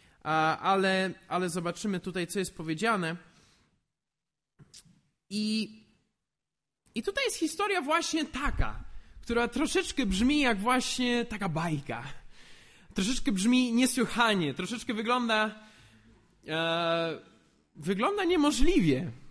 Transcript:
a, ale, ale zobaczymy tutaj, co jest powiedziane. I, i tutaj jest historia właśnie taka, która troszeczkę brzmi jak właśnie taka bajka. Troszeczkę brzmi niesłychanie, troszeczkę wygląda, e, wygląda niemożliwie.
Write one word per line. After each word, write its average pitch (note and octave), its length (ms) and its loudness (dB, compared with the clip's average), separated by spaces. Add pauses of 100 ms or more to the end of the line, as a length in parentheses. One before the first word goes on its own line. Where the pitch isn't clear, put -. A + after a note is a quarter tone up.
(240)
a, D#3 360 0
ale, F#3+ 520 2 (160)
ale F3+ 220 -2
zobaczymy F3 500 -4
tutaj, F3+ 280 -6
co - 120 -4
jest F3+ 160 -6
powiedziane. E3+ 600 -2 (2250)
I, G#3+ 400 -2 (1300)
i A3+ 80 -6
tutaj A#4 200 -2
jest A#4 140 -2
historia F#4 440 0
właśnie D#4 440 0
taka, - 580 -2 (380)
która A#3 260 0
troszeczkę D4 580 0
brzmi A3+ 340 2
jak A#3+ 200 4
właśnie A#3+ 640 0
taka G3+ 240 -4
bajka. D3 540 -4 (880)
Troszeczkę A#3+ 380 0
brzmi A#3+ 420 4
niesłychanie, A3 800 2
troszeczkę G#3+ 400 -6
wygląda, A3 680 0 (880)
e, E3 720 -2 (560)
wygląda A3 480 0
niemożliwie. D4 880 4 (200)